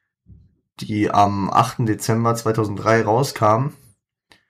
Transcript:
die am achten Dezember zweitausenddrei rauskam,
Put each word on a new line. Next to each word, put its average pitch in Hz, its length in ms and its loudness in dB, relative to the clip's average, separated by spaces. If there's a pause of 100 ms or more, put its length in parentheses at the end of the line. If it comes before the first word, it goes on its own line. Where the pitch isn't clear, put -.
(800)
die 107 300 -2
am 101 400 2
achten 120 340 0
Dezember 113 520 0
zweitausenddrei 110 680 0
rauskam, 117 720 0 (760)